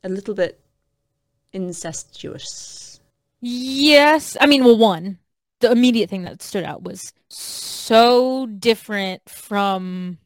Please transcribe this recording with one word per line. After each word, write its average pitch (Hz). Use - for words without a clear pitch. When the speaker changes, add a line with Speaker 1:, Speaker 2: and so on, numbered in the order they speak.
Speaker 1:
a 185
little 196
bit 185
incestuous. -
Speaker 2:
Yes. 277
I 285
mean, 285
well, 233
one, 190
the 226
immediate 247
thing 190
that -
stood 185
out 147
was 180
so 247
different 202
from 185